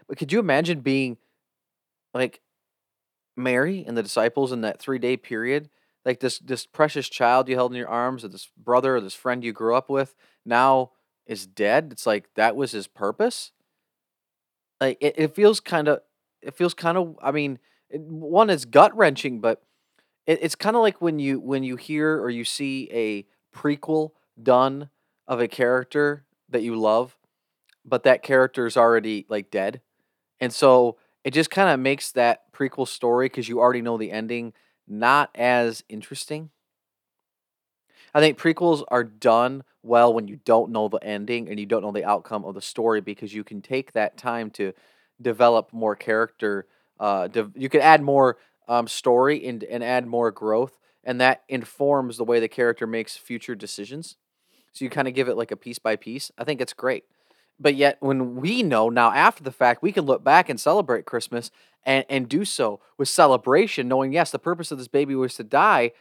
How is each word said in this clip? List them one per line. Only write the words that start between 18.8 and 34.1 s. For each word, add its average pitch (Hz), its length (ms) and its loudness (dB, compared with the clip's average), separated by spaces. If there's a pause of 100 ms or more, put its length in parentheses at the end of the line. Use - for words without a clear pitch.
but 113 240 -2 (640)
it, 160 160 0
it's 160 140 -4
kinda 226 240 -2
like 220 200 2
when 165 200 -2
you, 139 200 -2
when 135 240 -4
you 127 140 -6
hear 151 420 -4
or 123 100 -4
you 117 140 -6
see 135 480 -8
a 107 340 -4 (300)
prequel 156 560 -2 (300)
done 135 480 2 (360)
of 127 140 -4
a 117 80 0
character 131 800 -2 (240)
that 120 140 -4
you 117 120 -6
love, 110 420 0 (680)
but 127 180 -2
that 127 200 4
character 131 420 2
is 113 100 -6
already, 113 540 2
like, 104 200 -6
dead. 104 300 -4 (600)
And 127 100 -4
so 127 460 6 (260)
it 135 80 -6
just 156 180 0
kinda 180 280 2
makes 135 340 -4
that 120 400 0
prequel 131 360 -4
story, 123 420 0
'cause 120 180 -8
you 120 140 -2
already 123 200 4
know 117 160 -4
the 107 140 -8